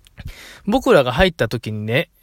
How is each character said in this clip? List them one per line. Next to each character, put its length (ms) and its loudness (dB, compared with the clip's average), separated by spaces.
僕 280 0
ら 120 6
が 80 -2
入 160 2
っ 40 -2
た 160 -2
時 240 -6
に 120 -8
ね、 240 -2